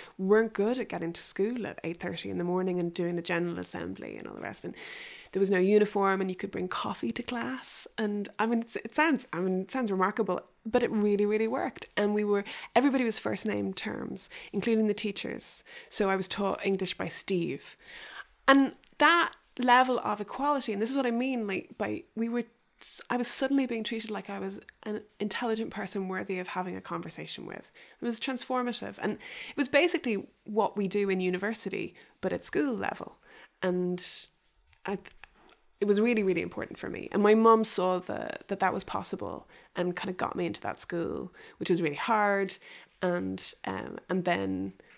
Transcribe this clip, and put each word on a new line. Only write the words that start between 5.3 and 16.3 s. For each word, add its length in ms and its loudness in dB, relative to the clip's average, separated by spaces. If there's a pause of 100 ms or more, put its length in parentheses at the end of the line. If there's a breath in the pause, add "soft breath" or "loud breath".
there 80 0
was 100 6
no 80 6
uniform, 600 6
and 100 0
you 60 -6
could 160 -6
bring 160 -4
coffee 440 -4
to 100 -4
class. 640 -8 (120)
And, 300 0 (120)
I 60 4
mean, 140 2
it's, 160 -8
it 180 -8
sounds, 380 4
I 80 -4
mean, 220 0
it 80 -10
sounds 220 -2
remarkable, 500 2 (240)
but 180 4
it 80 0
really, 340 4
really 220 2
worked. 380 -4 (100)
And 180 2
we 100 2
were, 200 2 (320 loud breath)
everybody 280 6
was 160 0
first 260 -4
name 280 0
terms, 560 -6 (220 loud breath)
including 340 2
the 80 2
teachers. 680 -6 (260 loud breath)
So 200 0
I 80 4
was 120 0
taught 360 -2